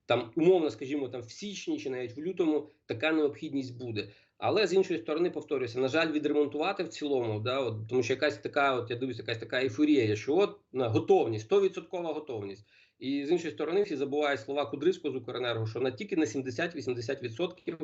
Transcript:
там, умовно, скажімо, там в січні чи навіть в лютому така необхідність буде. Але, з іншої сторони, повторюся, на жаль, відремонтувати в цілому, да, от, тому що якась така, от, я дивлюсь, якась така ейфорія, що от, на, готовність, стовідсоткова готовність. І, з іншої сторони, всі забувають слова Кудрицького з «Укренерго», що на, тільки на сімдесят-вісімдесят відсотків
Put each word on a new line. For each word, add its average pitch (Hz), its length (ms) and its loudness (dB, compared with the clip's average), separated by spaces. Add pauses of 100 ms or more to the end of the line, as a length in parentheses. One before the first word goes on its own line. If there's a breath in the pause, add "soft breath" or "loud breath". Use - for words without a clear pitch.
там, 120 300 2
умовно, 165 340 6
скажімо, 135 380 -4
там 120 140 -10
в 110 100 -14
січні 175 480 -6
чи 135 100 -6
навіть 127 280 -6
в - 20 -8
лютому 160 500 0 (160 loud breath)
така 143 260 0
необхідність 139 680 0
буде. 113 300 -6 (300 loud breath)
Але, 175 300 2
з 160 60 -2
іншої 185 260 4
сторони, 165 300 0
повторюся, 127 500 -4
на 131 80 4
жаль, 160 240 2
відремонтувати 147 720 0
в 151 40 -6
цілому, 120 520 -2
да, 127 200 -2
от, 110 300 -4
тому 127 140 2
що 135 100 0
якась 147 240 0
така, 139 380 2
от, 117 140 -2
я 120 60 -4
дивлюсь, 120 220 -4
якась 113 200 -4
така 123 240 -4
ейфорія, 131 540 4
що - 200 0
от, 202 240 2 (140)
на, 127 160 0
готовність, 113 560 2
стовідсоткова 180 680 0
готовність. 107 520 -8 (340 soft breath)
І, 139 260 -2
з 151 60 0
іншої 165 220 0
сторони, 165 300 0
всі 175 120 -4
забувають 139 440 0
слова 143 260 -2
Кудрицького 143 480 0
з - 40 -4
«Укренерго», 117 500 -2
що 113 120 -6
на, 127 120 0
тільки 202 240 -6
на 156 100 4
сімдесят-вісімдесят 131 960 -4
відсотків 165 600 -6